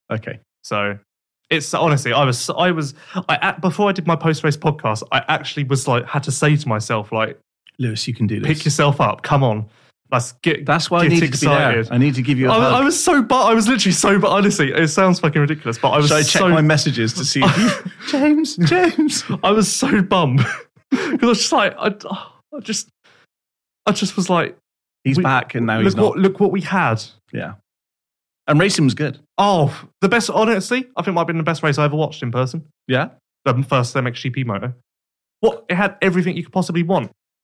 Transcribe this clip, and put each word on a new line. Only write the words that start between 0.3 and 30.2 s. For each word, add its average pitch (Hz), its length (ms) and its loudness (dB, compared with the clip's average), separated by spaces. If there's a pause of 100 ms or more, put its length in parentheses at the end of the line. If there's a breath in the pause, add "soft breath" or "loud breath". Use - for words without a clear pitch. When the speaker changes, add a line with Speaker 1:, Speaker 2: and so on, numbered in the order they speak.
Speaker 2:
So 101 360 -6 (500)
it's 160 240 -4
honestly, 143 400 0
I 143 120 2
was, 123 240 -2
I 180 220 0
was, 151 220 -4 (360 loud breath)
I, - 120 0
at, 190 200 -4
before 190 280 0
I 190 40 -2
did 185 120 -6
my 165 120 0
post 156 260 -2
race 151 140 0
podcast, 131 540 -4
I 135 180 -2
actually 147 340 -4
was 131 240 -2
like, 123 200 0
had - 160 -4
to - 80 -6
say 151 260 2
to 147 100 -4
myself, 107 440 -4
like, 110 280 -2 (400)
Speaker 1:
"Lewis, 113 280 -4
you 120 60 -6
can 113 140 -2
do 104 120 -4
this. 101 80 -4
Speaker 2:
"Pick 151 180 -2
yourself 147 340 2
up. 107 240 0
Come 139 200 2
on. 107 240 0 (440 soft breath)
Let's 123 220 -4 (100)
get, 156 220 -2
Speaker 1:
That's 160 260 0
why 175 80 2
I 175 40 4
Speaker 2:
get 156 100 2
Speaker 1:
needed 165 200 2
to 120 60 -4
be 143 80 0
there. 139 320 2
Speaker 2:
excited." 113 160 -4
Speaker 1:
I - 20 2
need 135 180 2
to 131 60 -4
give 127 160 0
you 131 120 2
a - 20 4
Speaker 2:
I, 220 80 4
Speaker 1:
hug. 247 140 2
Speaker 2:
I 254 100 2
was 294 180 0
so 285 220 2
bu-, 240 100 0
I 233 200 4
was 226 160 4
literally 202 240 2
so 190 260 4
bu-, 196 80 2
honestly, 196 460 2
it 160 160 2
sounds 185 320 2
fucking 151 180 2
ridiculous, 143 380 -2
but - 140 0
I 117 60 2
was 147 120 4
Speaker 1:
Should 151 80 4
I 151 60 2
check - 180 0
Speaker 2:
so 185 80 4
Speaker 1:
my 160 120 4
messages 143 520 2
to - 100 -6
see 139 180 0
if 175 160 4
you, 247 420 0
Speaker 2:
<laughs> - 120 -10
Speaker 1:
James, 294 460 2
James? 320 680 2 (180)
Speaker 2:
I 190 100 2
was 214 200 2
so 214 300 0
bummed 160 400 2
<laughs> - 500 -6
'cause 269 320 -2
I - 20 2
was 226 140 4
just - 140 -2
like, 220 240 2
I, 202 180 -4 (580 loud breath)
I 294 60 -12
just, - 300 -8 (960 soft breath)
I 214 80 2
just - 240 -4
was 185 120 -4
like, - 280 -2 (480)
Speaker 1:
He's 139 120 2
Speaker 2:
"We, 180 60 2
Speaker 1:
back 131 320 0
and 117 100 0
now 113 120 0
Speaker 2:
look 113 80 2
Speaker 1:
he's 196 100 2
not." 214 80 2
Speaker 2:
what, - 160 0
look 190 220 2
what 202 100 2
we 185 100 -2
had." 151 400 -2 (300)
Speaker 1:
Yeah. 104 220 -10 (960)
And 147 120 4
racing 190 260 2
was 117 100 2
good. 147 240 -6 (180)
Speaker 2:
Oh, 180 500 0 (140)
the 190 80 2
best, 233 200 0